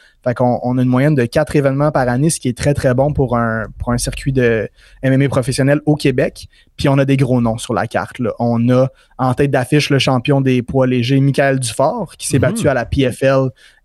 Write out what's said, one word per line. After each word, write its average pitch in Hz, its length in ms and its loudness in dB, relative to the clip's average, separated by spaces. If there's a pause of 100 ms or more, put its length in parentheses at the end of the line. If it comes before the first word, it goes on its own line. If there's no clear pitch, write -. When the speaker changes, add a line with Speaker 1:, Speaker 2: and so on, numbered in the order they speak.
(240)
Speaker 1:
Fait 127 80 0
qu'on, 123 300 0
on 123 160 -2
a 127 40 2
une 127 60 2
moyenne 135 260 2
de 123 120 0
quatre 151 280 -2
événements 139 380 2
par 131 160 0
année, 135 220 0
ce - 100 -6
qui 131 80 -2
est 123 80 -4
très, 143 160 0
très 135 220 0
bon 139 180 0
pour 123 240 0
un, 113 280 -2 (140)
pour - 140 -4
un 120 60 -2
circuit 135 340 -6
de 117 380 0 (320)
M 131 100 2
M 135 80 2
A 139 80 2
professionnel 135 560 0
au 151 120 2
Québec. 139 520 -2 (300)
Puis 151 100 0
on 139 80 4
a 139 80 2
des 135 140 2
gros 127 240 2
noms 113 160 -2
sur - 160 -6
la 101 120 -2
carte, 104 340 -6
là. 123 180 -2
On 120 320 0
a 127 180 4 (300)
en 127 160 0
tête 143 160 0
d'affiche 139 400 0
le 139 80 2
champion 135 420 2
des 127 220 2
poids 131 240 0
légers, 127 340 0
Michael 139 400 2
Dufort, 151 560 -4
qui - 100 -12
s'est - 120 0
Speaker 2:
Mhm. - 20 2
Speaker 1:
battu 190 300 0
à - 20 0
la 120 140 -2
P 127 260 0
F - 100 -8
L, 135 280 2 (340)